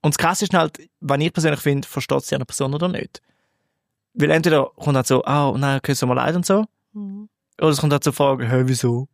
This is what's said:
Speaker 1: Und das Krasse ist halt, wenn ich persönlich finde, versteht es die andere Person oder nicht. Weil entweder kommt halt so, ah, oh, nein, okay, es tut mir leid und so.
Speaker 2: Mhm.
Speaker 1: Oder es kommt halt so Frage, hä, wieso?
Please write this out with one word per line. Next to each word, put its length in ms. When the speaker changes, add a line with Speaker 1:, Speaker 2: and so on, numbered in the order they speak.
Speaker 1:
Und 120
das 40
Krasse 280
ist 80
halt, 240
wenn 200
ich 120
persönlich 280
finde, 260
versteht 320
es 80
die 80
andere 120
Person 280
oder 140
nicht. 340
Weil 180
entweder 440
kommt 200
halt 100
so, 180
ah, 260
oh, 80
nein, 180
okay, 160
es 80
tut 80
mir 80
leid 180
und 120
so. 180
Speaker 2:
Mhm. 340
Speaker 1:
Oder 120
es 80
kommt 140
halt 100
so 100
Frage, 360
hä, 180
wieso? 480